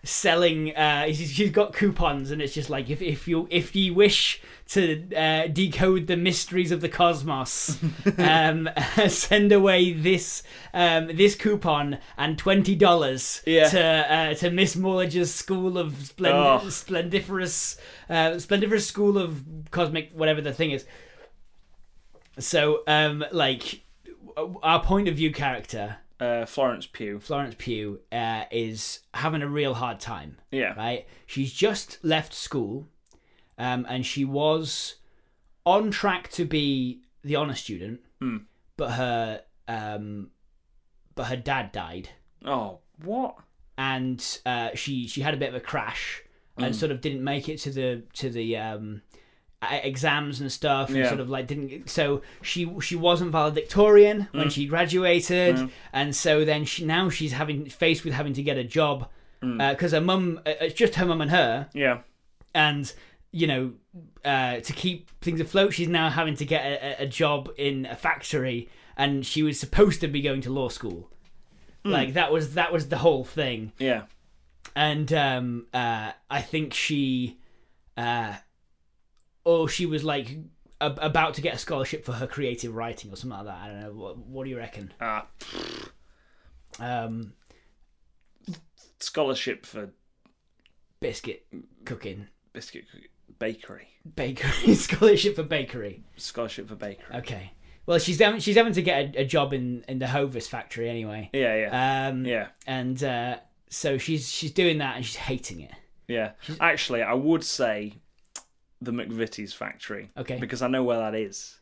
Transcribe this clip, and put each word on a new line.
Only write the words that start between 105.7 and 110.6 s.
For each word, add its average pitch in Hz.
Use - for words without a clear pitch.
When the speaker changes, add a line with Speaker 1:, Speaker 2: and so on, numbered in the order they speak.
Speaker 2:
Yeah. 110
Speaker 1:
She's 156
Speaker 2:
Actually, 147
I 110
would 151
say 107
the 120
McVitie's 113
factory. 104
Speaker 1:
Okay. 127
Speaker 2:
Because 127